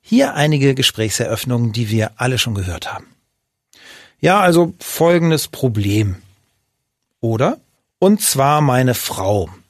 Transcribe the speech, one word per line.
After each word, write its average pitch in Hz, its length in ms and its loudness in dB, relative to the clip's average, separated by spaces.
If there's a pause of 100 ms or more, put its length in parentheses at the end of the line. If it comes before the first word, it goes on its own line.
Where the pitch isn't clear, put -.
Hier 262 320 0
einige 147 400 2
Gesprächseröffnungen, 117 1000 -2
die 113 160 -4
wir 107 260 -2
alle 127 220 -2
schon 110 180 -4
gehört 90 380 -8
haben. - 140 -14 (1120)
„Ja, 185 180 2
also 175 400 2
folgendes 165 720 0
Problem.“ 104 720 -2 (1000)
Oder: 120 400 -2 (400)
„Und 202 220 4
zwar 143 400 2
meine 127 340 2
Frau 95 540 -4 (200)